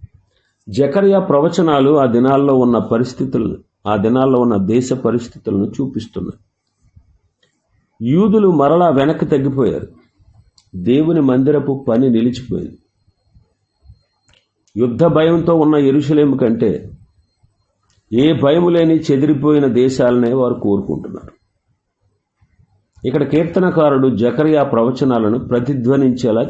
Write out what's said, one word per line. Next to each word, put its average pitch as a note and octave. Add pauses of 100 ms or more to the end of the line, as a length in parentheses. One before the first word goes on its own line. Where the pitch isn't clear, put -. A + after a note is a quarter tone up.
(680)
జకరియా F#3+
ప్రవచనాలు D3+
ఆ C3+
దినాల్లో C3+
ఉన్న B2
పరిస్థితులను, A#2+ (300)
ఆ G#2
దినాల్లో B2
ఉన్న A#2+
దేశ B2
పరిస్థితులను A2+
చూపిస్తున్నాయి. - (1700)
యూదులు G3
మరలా D#3+
వెనక్కి D3+
తగ్గిపోయారు. C3+ (880)
దేవుని D3
మందిరపు C3+
పని B2
నిలిచిపోయింది. A2+ (2000)
యుద్ధ A#2+
భయంతో E3
ఉన్న D#3
యెరూషలేము C#3+
కంటే A2+ (1200)
ఏ C#3+
భయము D#3
లేని E3
చెదిరిపోయిన D3
దేశాలనే B2
వారు B2
కోరుకుంటున్నారు. - (1700)
ఇక్కడ C#3+
కీర్తనకారుడు D3+
జకరియా C#3
ప్రవచనాలను A#2+
ప్రతిధ్వనించేలా B2